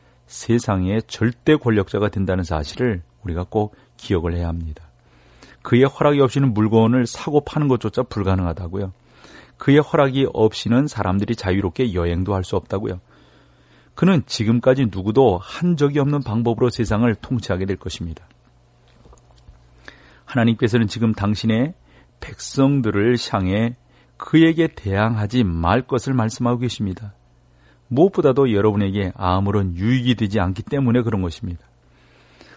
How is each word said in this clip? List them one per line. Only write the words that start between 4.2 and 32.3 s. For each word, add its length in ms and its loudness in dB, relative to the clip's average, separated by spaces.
해야 120 -4
합니다. 360 -8
그의 220 4
허락이 360 2
없이는 320 2
물건을 540 4
사고 340 -2
파는 260 -2
것조차 360 0
불가능하다고요. 880 -4
그의 220 4
허락이 540 2
없이는 540 0
사람들이 480 -2
자유롭게 580 -2
여행도 420 -2
할 80 -2
수 120 -6
없다고요. 440 -6
그는 300 4
지금까지 680 2
누구도 500 2
한 360 -2
적이 220 0
없는 220 0
방법으로 480 0
세상을 460 0
통치하게 500 -4
될 120 -4
것입니다. 500 -10
하나님께서는 640 0
지금 260 -2
당신의 600 -2
백성들을 960 0
향해 460 0
그에게 500 4
대항하지 800 0
말 380 2
것을 300 -2
말씀하고 460 0
계십니다. 540 -6
무엇보다도 640 4
여러분에게 640 2
아무런 640 0
유익이 380 0
되지 260 -2
않기 220 -2
때문에 380 0
그런 200 -2
것입니다. 440 -8